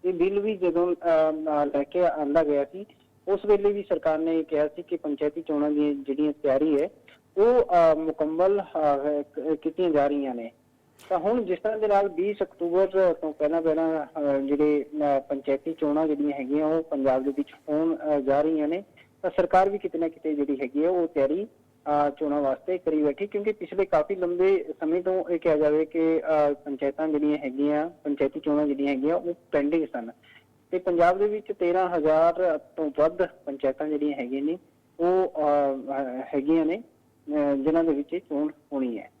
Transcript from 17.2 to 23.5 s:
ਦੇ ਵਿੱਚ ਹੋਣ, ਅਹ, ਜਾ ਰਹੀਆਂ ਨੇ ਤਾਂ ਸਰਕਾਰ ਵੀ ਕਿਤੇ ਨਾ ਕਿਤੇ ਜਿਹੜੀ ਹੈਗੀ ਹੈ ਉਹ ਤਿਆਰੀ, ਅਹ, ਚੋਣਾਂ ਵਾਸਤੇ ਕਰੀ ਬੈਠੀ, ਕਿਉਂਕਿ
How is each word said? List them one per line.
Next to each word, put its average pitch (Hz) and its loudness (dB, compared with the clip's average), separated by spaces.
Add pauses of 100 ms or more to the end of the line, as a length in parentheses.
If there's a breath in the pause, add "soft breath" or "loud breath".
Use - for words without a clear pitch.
ਦੇ 143 0
ਵਿੱਚ 139 -6 (160)
ਹੋਣ, 160 0
ਅਹ, 151 -2
ਜਾ 139 2
ਰਹੀਆਂ 156 0
ਨੇ 180 -4 (380 soft breath)
ਤਾਂ 180 -2
ਸਰਕਾਰ 185 2
ਵੀ 202 -4
ਕਿਤੇ 175 -6
ਨਾ 165 -2
ਕਿਤੇ 156 -6
ਜਿਹੜੀ 143 -2
ਹੈਗੀ 139 -2
ਹੈ 170 2
ਉਹ 175 0
ਤਿਆਰੀ, 156 -2
ਅਹ, 147 -4
ਚੋਣਾਂ 147 -2
ਵਾਸਤੇ 143 -2
ਕਰੀ 156 0
ਬੈਠੀ, 147 -2
ਕਿਉਂਕਿ 208 -4